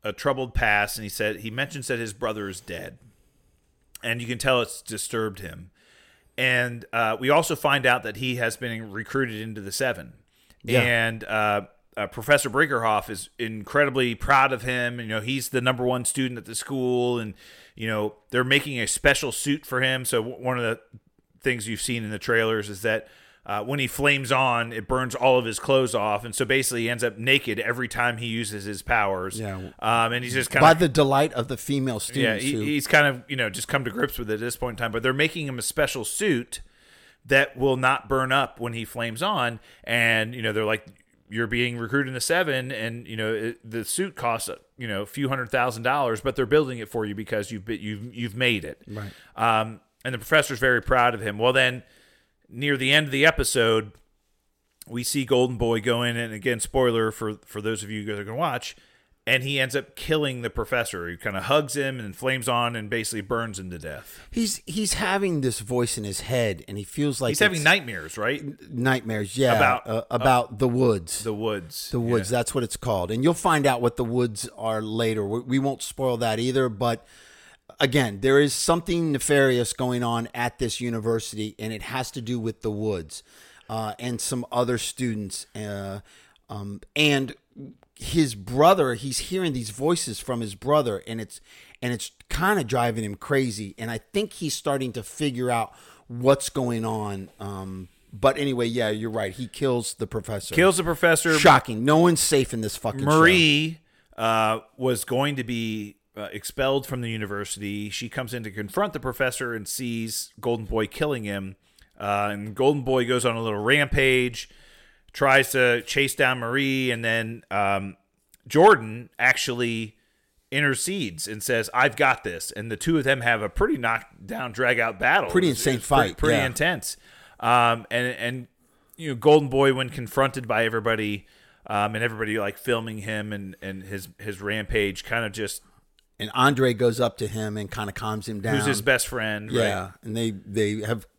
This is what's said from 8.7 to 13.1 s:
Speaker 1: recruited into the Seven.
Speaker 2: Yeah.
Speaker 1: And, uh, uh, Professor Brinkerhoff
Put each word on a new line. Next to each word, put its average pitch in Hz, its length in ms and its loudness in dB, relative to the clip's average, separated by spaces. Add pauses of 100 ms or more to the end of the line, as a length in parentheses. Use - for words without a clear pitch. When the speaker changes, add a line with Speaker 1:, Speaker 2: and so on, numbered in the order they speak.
Speaker 1:
recruited 110 480 -4
into 110 200 -8
the 98 120 -8
Seven. 98 400 -4 (500)
Speaker 2:
Yeah. 120 200 2
Speaker 1:
And, 113 420 2
uh, 107 380 2 (340)
uh, 104 100 -2
Professor 139 420 2
Brinkerhoff 117 600 2